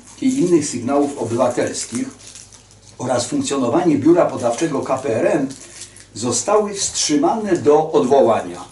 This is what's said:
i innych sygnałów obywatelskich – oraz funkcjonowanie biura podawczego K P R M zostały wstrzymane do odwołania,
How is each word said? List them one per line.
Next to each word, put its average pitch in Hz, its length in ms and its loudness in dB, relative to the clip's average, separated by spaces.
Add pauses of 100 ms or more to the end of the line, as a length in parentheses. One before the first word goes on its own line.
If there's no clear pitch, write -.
(200)
i 131 180 0
innych 170 280 2
sygnałów 139 520 -2
obywatelskich – 123 1040 -4 (760)
oraz 127 280 -2
funkcjonowanie 143 720 0
biura 165 280 6
podawczego 131 540 -2
K 135 180 -2
P 123 180 -2
R 147 100 2
M 262 220 0 (680)
zostały 202 600 0
wstrzymane 175 840 0
do 147 360 4
odwołania, 117 680 2 (120)